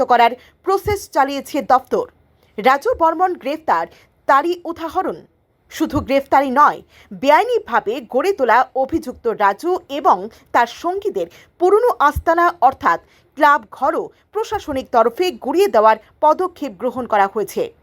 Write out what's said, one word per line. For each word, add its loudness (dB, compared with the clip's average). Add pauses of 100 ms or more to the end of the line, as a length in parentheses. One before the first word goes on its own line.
(120)
করার 6 (340)
প্রসেস -2 (160)
চালিয়েছে -2 (140)
দপ্তর। 0 (520)
রাজু 0 (100)
বর্মন 0 (100)
গ্রেফতার -4 (420)
তারই 2 (160)
উদাহরণ। -6 (540)
শুধু -4 (100)
গ্রেফতারি 0
নয়, 4 (320)
বেআইনিভাবে 0 (200)
গড়ে 0
তোলা 4 (240)
অভিযুক্ত -8 (180)
রাজু 0 (280)
এবং 4 (340)
তার 2 (140)
সঙ্গীদের -6 (320)
পুরনো 2 (200)
আস্তানা 0 (220)
অর্থাৎ 0 (380)
ক্লাব 4 (160)
ঘরও -2 (300)
প্রশাসনিক -8
তরফে 2 (180)
গুড়িয়ে 2
দেওয়ার 6 (260)
পদক্ষেপ 0 (100)
গ্রহণ -6
করা 2
হয়েছে। -4 (200)